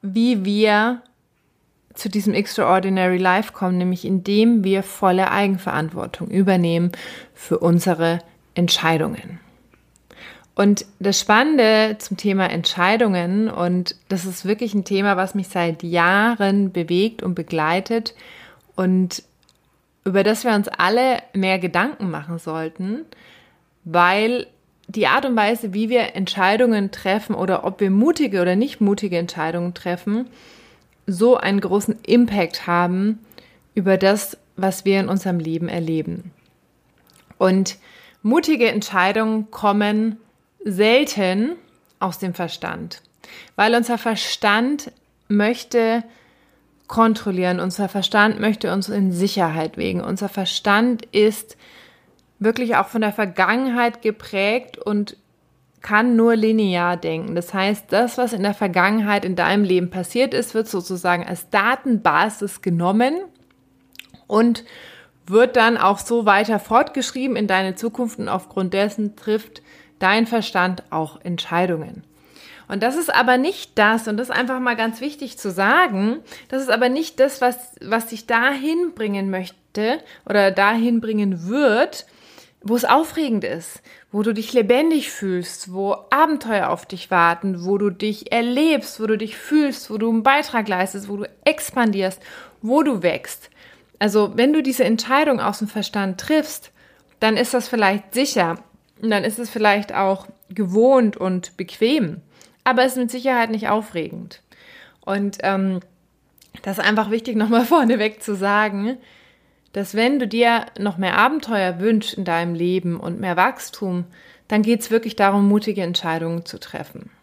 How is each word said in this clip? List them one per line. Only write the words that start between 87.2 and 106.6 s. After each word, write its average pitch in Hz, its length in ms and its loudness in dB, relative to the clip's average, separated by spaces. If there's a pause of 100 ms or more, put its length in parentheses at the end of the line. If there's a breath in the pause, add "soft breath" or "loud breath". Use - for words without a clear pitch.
wo 202 120 0
du 202 120 0
dich 214 420 -6
erlebst, 247 720 0
wo 220 60 -4
du 214 100 0
dich 214 200 -8
fühlst, 294 520 -2
wo 214 80 -6
du 226 120 0
einen 226 140 2
Beitrag 269 440 0
leistest, 196 400 -4
wo 202 100 -10
du 202 120 -10 (160)
expandierst, 208 760 0 (400 loud breath)
wo 269 220 2
du 240 200 0
wächst. - 460 -4 (500 soft breath)
Also 208 360 2
wenn 262 160 4
du 302 100 2
diese 262 220 0
Entscheidung 254 560 2
aus 202 200 -2
dem 214 100 -4
Verstand 196 500 -4
triffst, - 520 -2 (480 soft breath)
dann 220 180 2
ist 247 160 0
das 247 160 -2
vielleicht 208 440 0
sicher 190 440 0 (460)
und 226 60 0
dann 208 160 2
ist 214 120 -4
es 240 120 -8
vielleicht 208 440 0
auch 196 340 0 (220)
gewohnt 214 680 4
und 180 400 -6
bequem, 190 640 -2 (420 soft breath)
aber 254 200 2
es 254 100 2
ist 254 40 -6
mit 247 140 -2
Sicherheit 247 400 0
nicht 214 160 -4
aufregend. 180 720 -6 (640 loud breath)
Und, 202 360 -4
ähm, 190 400 -2 (800)